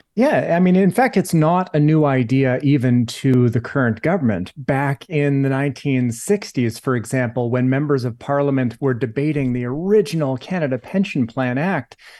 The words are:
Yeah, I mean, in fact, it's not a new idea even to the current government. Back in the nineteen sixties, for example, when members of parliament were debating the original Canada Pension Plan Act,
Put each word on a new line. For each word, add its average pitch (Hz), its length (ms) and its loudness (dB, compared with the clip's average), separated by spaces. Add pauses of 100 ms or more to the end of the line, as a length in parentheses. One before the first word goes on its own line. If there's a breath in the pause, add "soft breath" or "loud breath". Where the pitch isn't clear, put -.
(160)
Yeah, 196 380 2
I 175 60 2
mean, 180 160 4
in 190 160 4
fact, 247 240 0
it's 180 180 0
not 170 400 2
a 151 60 2
new 151 240 4
idea 131 580 2
even 123 440 2
to 127 420 2
the 120 120 0
current 120 420 -2
government. 120 540 -2
Back 139 540 -4
in 143 320 0
the 135 60 0
nineteen 135 640 -2
sixties, 123 680 -2
for 131 160 -2
example, 120 560 -2
when 127 180 0
members 135 360 0
of 117 160 -6
parliament 139 600 0
were 131 140 0
debating 135 580 -2
the 123 120 -4
original 160 720 0
Canada 139 420 -4
Pension 185 480 -2
Plan 127 320 -4
Act, 160 380 -4 (240 loud breath)